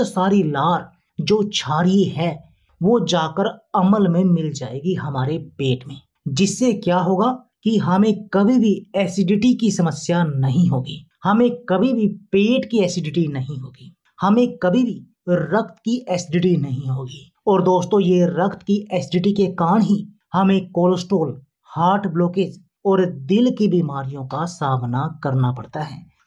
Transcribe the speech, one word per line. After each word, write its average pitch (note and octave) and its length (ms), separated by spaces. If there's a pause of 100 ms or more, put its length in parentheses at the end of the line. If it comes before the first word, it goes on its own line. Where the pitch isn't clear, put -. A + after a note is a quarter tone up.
सारी G3 380
लार D3+ 460 (280)
जो G3 260
क्षारीय F3+ 680
है E3 200 (500)
वो A3 260
जाकर E3 400 (300)
अमल G3 320
में E3+ 180
मिल D#3+ 260
जाएगी C3+ 440
हमारे C3+ 420 (200)
पेट C3 300
में, - 80 (320)
जिससे G3+ 460
क्या F3+ 240
होगा F#3+ 320 (320)
कि A3 160
हमें F#3+ 500
कभी G#3 300
भी G#3+ 160 (220)
acidity G3+ 600
की A3 160
समस्या E3+ 520
नहीं C3+ 440
होगी, - 360 (200)
हमें A#3 260 (140)
कभी F#3+ 280
भी A3 140 (260)
पेट A#3 320
की A#3 160
acidity E3+ 480
नहीं C3+ 300
होगी, - 360 (240)
हमें A#3+ 400
कभी F3+ 260
भी G3 180 (260)
रक्त F3 480
की A#3+ 340
acidity F3 480
नहीं C3+ 300
होगी। C3 440 (140)
और F#3+ 160
दोस्तों, F3+ 380
ये F3+ 280
रक्त - 340
की G3+ 140 (160)
acidity F3+ 420
के G3+ 200
कारण F3+ 280
ही G3 240 (280)
हमें F#3+ 360
cholesterol, F3+ 680 (300)
heart F#3+ 380
blockage E3+ 540 (220)
और F#3+ 220
दिल F3+ 440
की G#3 180
बीमारियों C#3 580
का C#3+ 200
सामना C3 600 (160)
करना C3 300
पड़ता B2 300
है। - 220 (220)